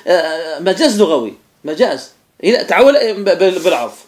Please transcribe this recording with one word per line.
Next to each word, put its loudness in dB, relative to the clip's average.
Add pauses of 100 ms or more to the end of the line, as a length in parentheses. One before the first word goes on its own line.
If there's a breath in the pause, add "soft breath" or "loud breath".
آه، -2
مجاز 0
لغوي، 0 (300)
مجاز -4 (340)
إلى 0
تعول 2
ب-، -4
ب-، 2
بالعرف. -2 (140)